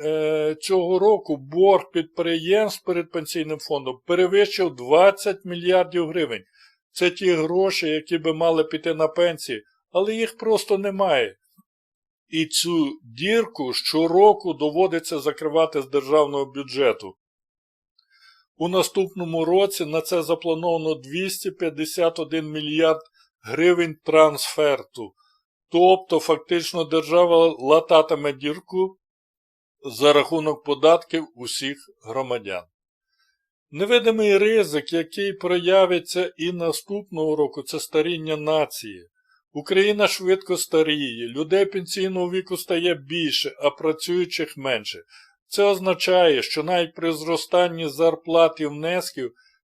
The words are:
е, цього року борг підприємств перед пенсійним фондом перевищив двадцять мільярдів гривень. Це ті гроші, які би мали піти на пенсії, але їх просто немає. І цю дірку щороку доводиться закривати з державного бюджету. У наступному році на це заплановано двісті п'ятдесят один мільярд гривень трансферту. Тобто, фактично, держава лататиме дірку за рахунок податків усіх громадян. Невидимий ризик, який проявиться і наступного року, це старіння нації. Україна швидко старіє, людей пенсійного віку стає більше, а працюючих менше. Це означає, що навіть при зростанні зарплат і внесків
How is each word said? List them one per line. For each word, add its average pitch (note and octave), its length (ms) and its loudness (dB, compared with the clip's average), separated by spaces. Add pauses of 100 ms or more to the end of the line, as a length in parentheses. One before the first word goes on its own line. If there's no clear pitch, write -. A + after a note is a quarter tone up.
е, D#3 560 -2
цього F#3 380 0
року G3 380 2
борг F3 560 2
підприємств E3+ 920 -2
перед E3+ 260 -4
пенсійним D#3 480 -6
фондом C3 480 -6
перевищив F#3 680 2
двадцять F#3 720 2
мільярдів F3 640 0
гривень. C#3+ 340 -4 (500)
Це F3+ 180 0
ті F3+ 220 0
гроші, E3+ 560 0
які D#3 300 -2
би D#3+ 160 -2
мали D#3+ 300 2
піти D#3+ 300 -4
на D#3 140 0
пенсії, D#3 540 -2 (300)
але G3+ 220 0
їх A3 220 -4
просто G#3 420 0
немає. F#3+ 580 0 (920)
І D#3+ 180 -2
цю D#3 440 -2 (120)
дірку D3+ 680 -4
щороку F3 840 2
доводиться E3 640 -2
закривати D3+ 640 -2
з C3 40 -10
державного C#3+ 600 0
бюджету. C3 680 -2 (1400)
У E3 120 -4
наступному F3+ 760 -2
році F#3+ 400 0
на D#3 160 -4
це E3 220 -2
заплановано D#3+ 720 -2
двісті F3 560 -8
п'ятдесят E3 680 -4
один D#3 320 -6
мільярд D#3 500 0 (420)
гривень E3+ 640 0
трансферту. D3 1080 2 (580)
Тобто, F3+ 480 4
фактично, E3 680 -2
держава E3 640 4
лататиме D3+ 840 4
дірку F#3 640 -6 (1000)
за C#3+ 160 4
рахунок D3+ 520 0
податків D#3 680 2
усіх C3+ 420 -8 (280)
громадян. A2 600 -6 (1040)
Невидимий G#3+ 680 2
ризик, F#3+ 540 0
який F3+ 400 -4
проявиться F3+ 1040 2
і E3+ 160 -6
наступного E3 840 -4
року, C#3+ 260 -2
це D3+ 180 -8
старіння D#3 560 -4
нації. D3 720 -4 (460)
Україна G3 560 0
швидко F#3 480 -2
старіє, C#3+ 720 -2
людей D#3 380 0
пенсійного F#3 640 -4
віку F#3 260 -6
стає F3 380 -2
більше, C#3+ 640 -6
а C#3+ 120 0
працюючих E3+ 880 -4
менше. B2 460 -6 (440)
Це - 180 0
означає, F3+ 800 2
що - 200 -6
навіть E3+ 320 -2
при E3 180 -4
зростанні E3 760 -2
зарплат D#3+ 720 2
і D#3 60 -2
внесків D3+ 680 -6 (400)